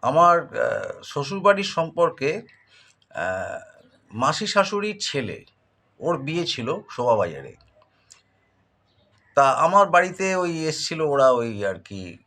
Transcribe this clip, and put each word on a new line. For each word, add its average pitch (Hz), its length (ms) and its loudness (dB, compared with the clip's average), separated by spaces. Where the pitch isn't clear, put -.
আমার, 170 400 4
আহ, - 640 -4
শ্বশুরবাড়ির 196 600 0
সম্পর্কে, 165 760 -2
আহ, - 720 -8
মাসি 139 360 -2
শাশুড়ির 202 540 -2
ছেলে, 104 440 -8
ওর 151 220 -2
বিয়ে 165 260 -4
ছিল 127 280 -6
শোভাবাজারে। 90 640 -2
তা 139 160 6
আমার 175 360 4
বাড়িতে 185 480 2
ওই 170 300 -2
এসছিল 156 360 -4
ওরা 139 300 4
ওই 113 340 0
আর 95 100 -2
কি 90 520 -14